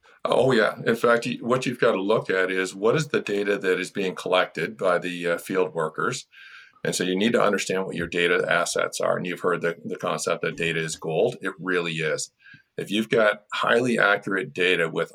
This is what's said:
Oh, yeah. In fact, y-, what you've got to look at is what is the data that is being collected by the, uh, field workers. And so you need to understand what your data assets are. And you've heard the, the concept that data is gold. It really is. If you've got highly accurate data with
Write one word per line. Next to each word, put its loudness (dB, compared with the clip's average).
Oh, 4
yeah. 2
In 2
fact, 4
y-, -4
what 0
you've -4
got 6
to -2
look 2
at 2
is 0
what 2
is 0
the -2
data 0
that 2
is -6
being -2
collected 0
by 2
the, -4
uh, 0
field -2
workers. -4
And -2
so -2
you 0
need 2
to 2
understand 0
what -8
your -4
data 0
assets 0
are. 0
And -6
you've -6
heard 0
the, -2
the -8
concept -4
that -4
data -2
is -4
gold. -2
It -6
really -2
is. -4
If -8
you've 0
got 2
highly 2
accurate 0
data 2
with -4